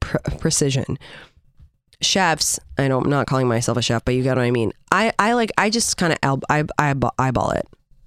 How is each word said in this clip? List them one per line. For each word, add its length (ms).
pre-, 380
precision. 600
Chefs, 580
I 100
don't, 160
I'm 60
not 160
calling 200
myself 320
a 40
chef, 220
but 100
you 80
get 140
what 80
I 60
mean. 220
I, 280
I, 160
like, 220
I 140
just 260
kinda 280
el-, 240
I, 160
I, 160
eyeball 320
it. 180